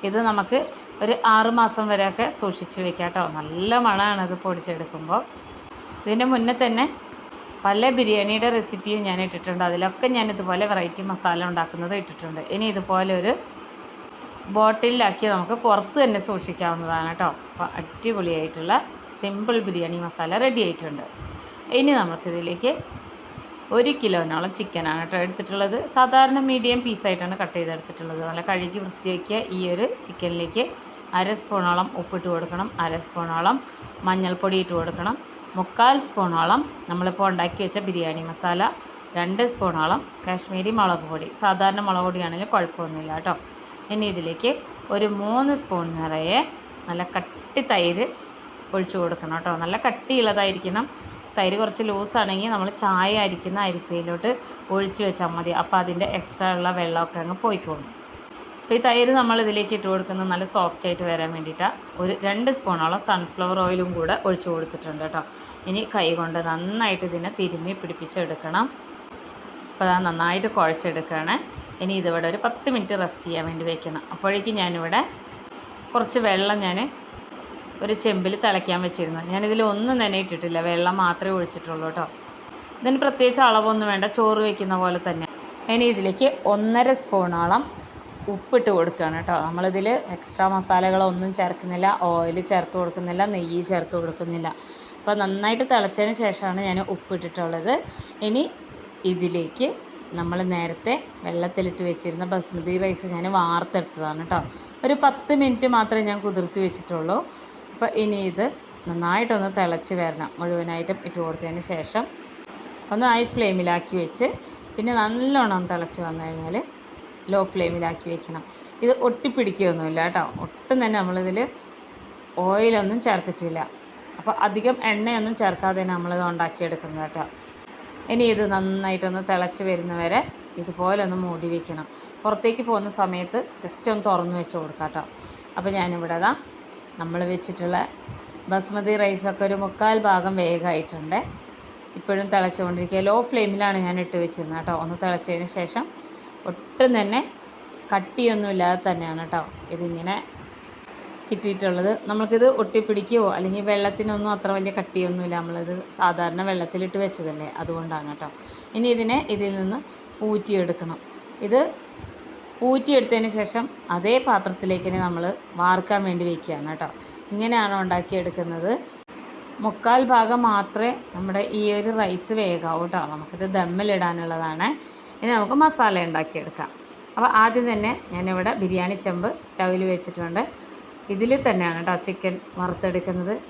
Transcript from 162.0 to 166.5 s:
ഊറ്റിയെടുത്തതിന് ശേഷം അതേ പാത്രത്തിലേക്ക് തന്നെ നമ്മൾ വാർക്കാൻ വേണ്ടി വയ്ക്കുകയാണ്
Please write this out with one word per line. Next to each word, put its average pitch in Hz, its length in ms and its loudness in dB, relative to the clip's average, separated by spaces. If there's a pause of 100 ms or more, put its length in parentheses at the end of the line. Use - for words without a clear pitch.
ഊറ്റിയെടുത്തതിന് 254 680 4
ശേഷം 214 300 -2 (300)
അതേ 190 180 2 (140)
പാത്രത്തിലേക്ക് 185 600 2
തന്നെ 185 180 0
നമ്മൾ 170 180 -2 (360)
വാർക്കാൻ 185 480 4
വേണ്ടി 175 220 0
വയ്ക്കുകയാണ് 156 420 -4